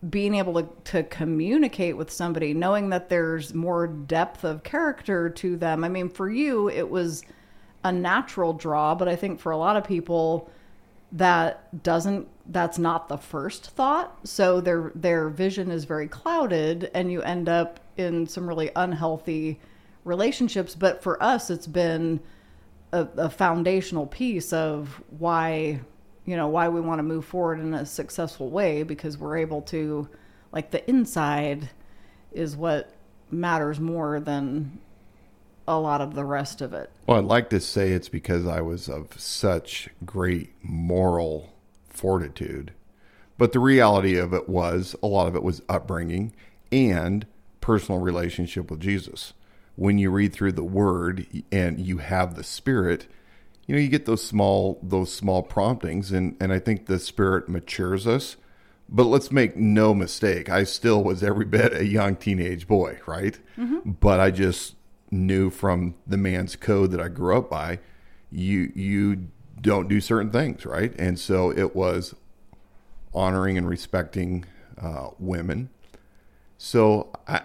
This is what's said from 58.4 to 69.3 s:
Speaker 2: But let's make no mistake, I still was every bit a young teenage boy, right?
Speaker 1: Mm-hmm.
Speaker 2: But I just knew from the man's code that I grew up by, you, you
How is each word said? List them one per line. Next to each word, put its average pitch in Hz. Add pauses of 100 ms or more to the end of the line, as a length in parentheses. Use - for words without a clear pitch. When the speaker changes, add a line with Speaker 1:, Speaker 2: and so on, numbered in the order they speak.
Speaker 2:
But 120
let's 135
make 131
no 107
mistake, 92
I 95
still 104
was 92
every 104
bit 110
a 82
young 101
teenage 90
boy, 95
right? 92 (220)
Speaker 1:
Mm-hmm. 247
Speaker 2:
But 95
I 95
just 92 (340)
knew 95
from 90 (120)
the 98
man's 92
code 98
that 87
I 85
grew 87
up 127
by, 80 (520)
you, 92
you 98 (320)